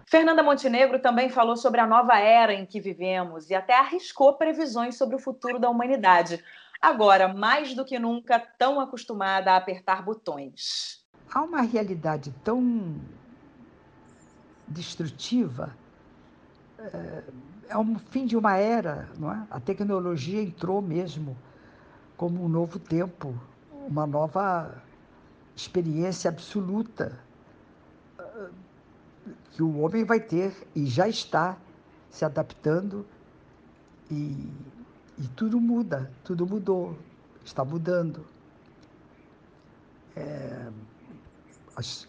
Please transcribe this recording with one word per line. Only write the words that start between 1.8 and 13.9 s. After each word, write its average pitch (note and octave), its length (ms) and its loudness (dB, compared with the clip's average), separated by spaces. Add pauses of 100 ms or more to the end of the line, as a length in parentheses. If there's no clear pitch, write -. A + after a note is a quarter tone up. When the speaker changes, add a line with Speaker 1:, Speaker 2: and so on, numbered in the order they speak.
Speaker 1:
a A3+ 60 6
nova A#3 320 6
era A3 340 8
em G3 140 -4
que G#3 140 -8
vivemos F3 680 -4
e F#3 60 -2
até F#3+ 240 4
arriscou C#4 580 4
previsões B3 600 -2
sobre B3+ 180 0
o - 20 -2
futuro B3 400 -6
da A#3+ 120 2
humanidade. G3 720 4 (380)
Agora, G3 500 6
mais B3+ 420 0
do C4 100 -4
que C4 140 -6
nunca, A#3 400 0
tão B3+ 400 0
acostumada G3 760 0
a F#3 40 8
apertar F#3 480 -2
botões. - 1000 -8 (300)
Speaker 2:
Há C4+ 80 0
uma D#4+ 220 -2
realidade E3 720 -2 (100)
tão A3 560 -2 (1700)